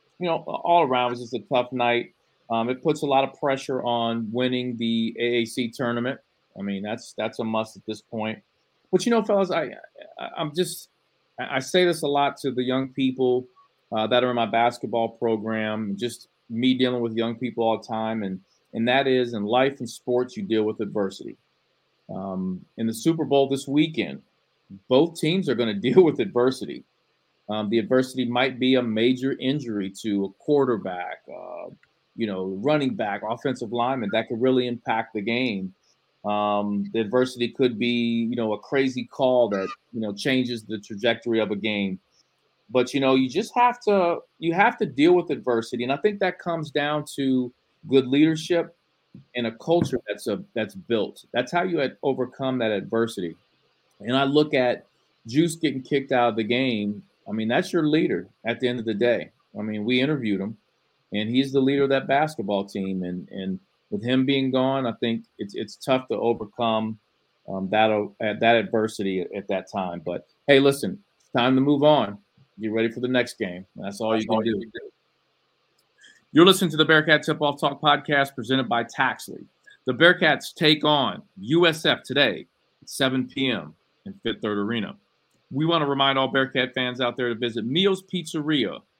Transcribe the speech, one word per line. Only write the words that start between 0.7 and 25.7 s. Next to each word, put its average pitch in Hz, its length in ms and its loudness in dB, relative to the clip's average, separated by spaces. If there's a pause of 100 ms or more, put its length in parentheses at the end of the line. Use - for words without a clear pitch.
around, 127 240 2
it 123 60 -2
was 120 80 -8
just 117 120 -12
a 117 60 -4 (120)
tough 123 200 2
night. 120 420 0 (380)
Um, 113 180 0
it 127 140 -4
puts 151 180 0
a 151 60 -2
lot 135 160 4
of 131 100 -4
pressure 135 480 -2
on 117 500 -2
winning 123 460 -2
the 113 420 -2
A 120 40 -2
A 120 220 0
C 117 260 -6
tournament. 120 480 -4 (360)
I 98 60 -12
mean, 98 220 -6
that's, 107 300 -8
that's 110 260 -6
a 123 40 -2
must 110 340 -4
at - 100 -20
this 107 140 -10
point. 110 360 -8 (540)
But, 180 160 0
you - 20 0
know, 233 140 2
fellas, 196 260 0
I, 156 220 -4 (480)
I, - 180 -8
I'm 156 160 -6
just, 165 360 -6 (500)
I, 123 160 -6
I 131 40 2
say 180 240 2
this 165 200 2
a 151 40 -2
lot 143 340 2
to 135 100 -2
the 123 120 -4
young 131 260 -2
people, 127 580 0 (440)
uh, 110 140 0
that 123 180 2
are 127 60 2
in 123 60 -2
my 117 100 2
basketball 117 640 0
program, 110 880 -4
just 117 300 -8 (220)
me 123 240 2
dealing 123 280 2
with 117 120 -4
young 113 220 -2
people 117 280 -4
all 113 140 2
the - 100 -12
time, 110 360 -4
and, 95 160 -6 (340)
and 113 140 -2
that 135 200 2
is, 127 260 0
in 104 100 -4
life 127 360 2
and 120 100 -8
sports, 127 460 -2
you 107 80 -6
deal 107 200 0
with 107 160 -4
adversity. 101 580 -6 (720)
Um, 92 560 -6 (120)
in 113 100 -2
the 113 60 -2
Super 160 320 0
Bowl 139 220 4
this 135 200 -4
weekend, 135 540 -2 (680)
both 156 320 2
teams 165 300 0
are 120 60 2
gonna 113 180 0